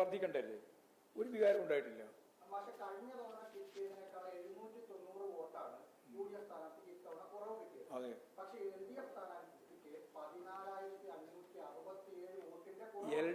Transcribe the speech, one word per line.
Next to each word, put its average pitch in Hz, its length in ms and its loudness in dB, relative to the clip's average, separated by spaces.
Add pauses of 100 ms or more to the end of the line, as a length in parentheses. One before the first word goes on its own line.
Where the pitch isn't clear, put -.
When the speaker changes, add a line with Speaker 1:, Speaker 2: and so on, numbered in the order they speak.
Speaker 1:
വർദ്ധിക്കണ്ടല്ലേ? 160 580 6 (600)
ഒരു 233 160 6
വികാരം 202 300 12
ഉണ്ടായിട്ടില്ല. 127 380 6 (500)
Speaker 2:
പക്ഷേ 208 280 -2
കഴിഞ്ഞ 202 380 -4
തവണ 220 220 -4 (140)
കിട്ടിയതിനേക്കാൾ 196 720 -6 (140)
എഴുന്നൂറ്റി 220 500 -8
തൊണ്ണൂറ് 190 460 -6
വോട്ടാണ് - 420 -4 (360)
യു 196 160 -2
ഡി 202 100 -4
എഫ് - 100 -6
സ്ഥാനാർത്ഥിക്ക് 160 480 -8
ഇത്തവണ - 260 -8 (100)
കുറവ് 220 280 0
കിട്ടിയത്. - 260 -8 (100)
Speaker 1:
അതെ. 127 140 2 (280)
Speaker 2:
പക്ഷേ 190 180 -4 (120)
എൽ 190 200 -2
ഡി 247 140 -6
എഫ് - 100 -4
സ്ഥാനാർത്ഥിക്ക് 170 800 -8 (240)
പതിനാലായിരത്തി 190 1000 -4
അഞ്ഞൂറ്റി 156 420 -10 (100)
അറുപത്തിയേഴ് 190 800 -6
വോട്ടിന്റെ 196 440 -8
കുറവ്. 202 280 2
Speaker 1:
എൽ 165 140 6